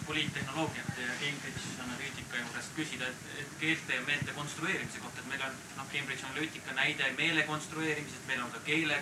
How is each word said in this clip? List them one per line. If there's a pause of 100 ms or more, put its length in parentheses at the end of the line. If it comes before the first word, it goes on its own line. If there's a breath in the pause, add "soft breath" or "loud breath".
poliittehnoloogiate
ja
Cambridge (160)
analüütika
juurest
küsida,
et, (180)
et
keelte
ja
meelte
konstrueerimise
kohta,
et
meil
on, (240)
noh,
Cambridge
analüütika
näide
meele
konstrueerimisest,
meil
on
ka
keele